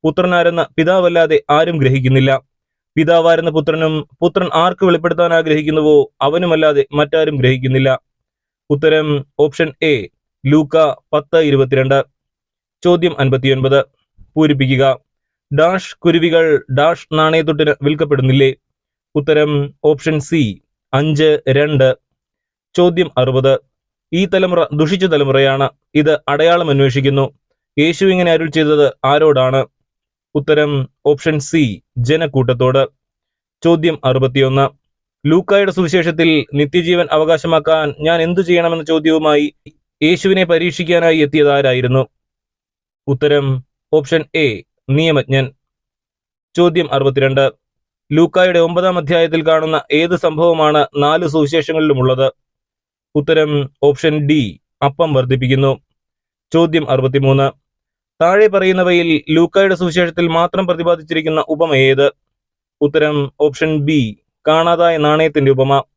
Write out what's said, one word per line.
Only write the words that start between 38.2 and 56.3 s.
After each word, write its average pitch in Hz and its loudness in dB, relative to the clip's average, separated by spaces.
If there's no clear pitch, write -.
എന്തു 175 -2
ചെയ്യണമെന്ന 170 -2
ചോദ്യവുമായി 156 0
യേശുവിനെ 185 0
പരീക്ഷിക്കാനായി 165 0
എത്തിയതാരായിരുന്നു? 139 0
ഉത്തരം 139 -2
ഓപ്ഷൻ 156 -2
എ, 135 -2
നിയമജ്ഞൻ. 135 0
ചോദ്യം 165 0
അറുപത്തിരണ്ട്. 135 0
ലൂക്കായുടെ 170 2
ഒമ്പതാം 180 0
അധ്യായത്തിൽ 165 -2
കാണുന്ന 160 0
ഏത് 170 0
സംഭവമാണ് 156 0
നാല് 156 0
സുവിശേഷങ്ങളിലുമുള്ളത്? 143 0
ഉത്തരം 147 -2
ഓപ്ഷൻ 147 0
ഡി, 147 -2
അപ്പം 147 -2
വർദ്ധിപ്പിക്കുന്നു. 131 0